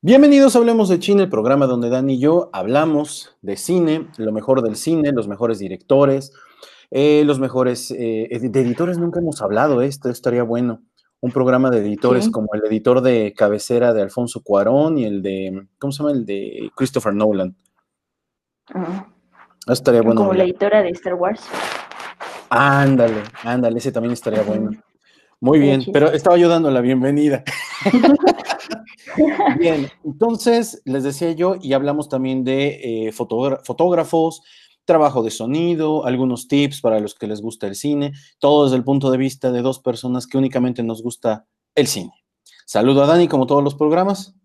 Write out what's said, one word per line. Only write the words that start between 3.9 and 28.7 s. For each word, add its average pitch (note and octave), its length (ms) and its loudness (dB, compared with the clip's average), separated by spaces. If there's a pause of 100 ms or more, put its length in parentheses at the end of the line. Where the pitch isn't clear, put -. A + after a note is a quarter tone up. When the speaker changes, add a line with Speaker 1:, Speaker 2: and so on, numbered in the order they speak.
Speaker 1:
lo A2 140 -4
mejor A#2+ 320 0
del A2 140 -2
cine, D#3+ 360 -2
los A#2 140 -2
mejores G#2 320 -4
directores, C3+ 720 0 (580)
eh, D3 360 4
los C#3+ 140 0
mejores, B2+ 500 -2
eh, A2+ 400 -4
ed-, A#2+ 200 -6
de C3 100 0
editores E3 380 -2
nunca E3+ 200 -2
hemos E3 240 -4
hablado, A#2+ 400 2
eh, C3+ 40 0
esto C#3 220 -6
estaría A#2+ 360 -2
bueno. A#2 380 -4 (380)
Un B2 120 -4
programa B2+ 380 2
de A#2+ 100 2
editores G#2+ 460 0
Speaker 2:
Sí. A2+ 40 2
Speaker 1:
como G#2+ 240 -4
el G#2+ 100 -4
editor A2 360 2
de A#2 360 0
cabecera A#2 560 0
de A2 100 0
Alfonso A#2 420 -6
Cuarón C3 540 2
y B2 60 -2
el G2+ 160 -4
de, F#2+ 460 -8 (140)
¿cómo C#3 100 -6
se C#3 140 -10
llama? D3 80 0
El B2 120 -2
de G#2+ 520 -10
Christopher B2 360 -2
Nolan. G2+ 440 -2 (1120)
Speaker 2:
Ajá. F#3 460 -10 (540)
Speaker 1:
Estaría B2 360 2
bueno A2 180 2
Speaker 2:
Como G3+ 120 2
la F#3 100 2
Speaker 1:
hablar. F#3 40 2
Speaker 2:
editora G3+ 380 0
de F3 60 -4
Star F3+ 240 -6
Wars. F3+ 280 -4 (1080)
Speaker 1:
Ándale, B2+ 720 4 (180)
ándale, A#2+ 360 0
ese B2+ 120 -4
también A#2+ 220 -4
estaría G#2+ 300 -2
Speaker 2:
Ujú. G2+ 60 -2
Speaker 1:
bueno. D3 220 -2 (680)
Muy C3+ 180 4
Speaker 2:
Estaría C#3 120 4
Speaker 1:
bien, C3+ 100 2
Speaker 2:
chido. B2+ 120 -8
Speaker 1:
pero C#3+ 200 4
estaba F3 260 4
yo F3 100 6
dando E3 220 2
la B2+ 120 2
bienvenida. C3+ 600 0 (380)
<laughs> B3 420 2 (960)